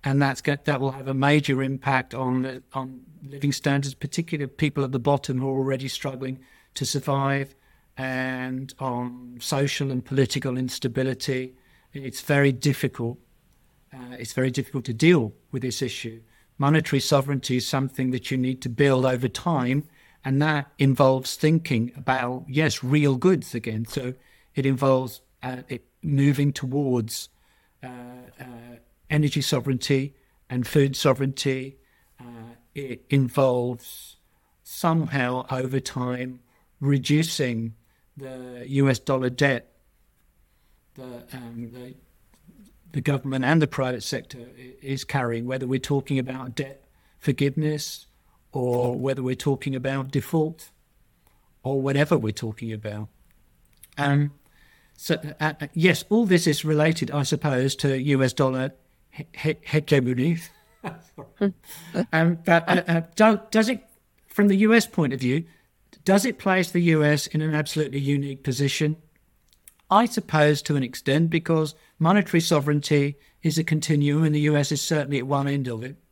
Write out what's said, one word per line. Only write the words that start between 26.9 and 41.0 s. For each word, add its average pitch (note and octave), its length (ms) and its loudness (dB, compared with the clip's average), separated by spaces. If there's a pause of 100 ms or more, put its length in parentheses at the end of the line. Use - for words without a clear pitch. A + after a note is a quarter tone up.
uh, C3 60 -14 (520)
uh, C3 40 -14 (680)
energy D3+ 300 0
sovereignty C#3 720 -2 (360)
and B2 160 -2
food C#3 280 2
sovereignty. C3+ 840 -2 (420)
Uh, A#2 340 -18 (200)
it C3 340 -10
involves B2 1080 0 (460)
somehow C3+ 880 0
over C3 300 -2
time B2+ 600 -6 (400)
reducing C3+ 920 0 (420)
the B2+ 500 -14
U C#3 220 4
S B2 100 2
dollar C3 320 0
debt B2+ 420 0 (1200)
the, B2+ 380 -16